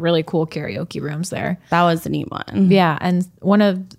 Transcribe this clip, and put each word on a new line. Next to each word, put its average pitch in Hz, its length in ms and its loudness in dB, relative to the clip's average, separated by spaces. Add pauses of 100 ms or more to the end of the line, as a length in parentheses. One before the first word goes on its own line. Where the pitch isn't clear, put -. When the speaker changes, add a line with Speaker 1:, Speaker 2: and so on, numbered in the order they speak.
Speaker 1:
really 165 220 2
cool 160 240 -2
karaoke - 540 -8
rooms 147 280 -6
there. - 300 -4 (100)
Speaker 2:
That 175 140 2
was 165 220 2
a - 40 -8
neat - 220 -4
one. 196 400 0
Speaker 1:
Yeah. 175 300 4
And 180 260 0 (140)
one 202 200 4
of 190 260 0 (100)